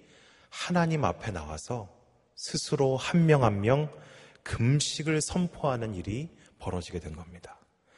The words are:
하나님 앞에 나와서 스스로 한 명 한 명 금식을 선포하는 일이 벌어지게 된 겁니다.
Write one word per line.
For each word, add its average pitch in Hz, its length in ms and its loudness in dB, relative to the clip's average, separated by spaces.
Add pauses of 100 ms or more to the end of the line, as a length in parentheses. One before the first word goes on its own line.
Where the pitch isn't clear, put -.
(500)
하나님 165 560 0
앞에 95 260 -2
나와서 85 580 -8 (460)
스스로 135 640 0
한 170 280 2
명 147 180 8
한 104 180 4
명 139 280 2 (540)
금식을 147 800 0
선포하는 127 760 -2
일이 104 340 -6 (300)
벌어지게 90 400 -6
된 80 160 -10
겁니다. 85 420 -18 (400)